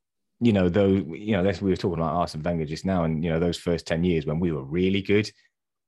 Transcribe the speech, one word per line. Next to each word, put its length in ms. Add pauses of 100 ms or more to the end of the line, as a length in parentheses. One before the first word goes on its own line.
(400)
you 120
know, 160
though, 240
you 400
know, 100
that's, 180
we 100
were 60
talking 220
about 160
Arsene 300
Wenger 220
just 200
now, 160
and, 220
you 60
know, 100
those 180
first 280
ten 180
years 220
when 140
we 120
were 120
really 380
good, 260 (600)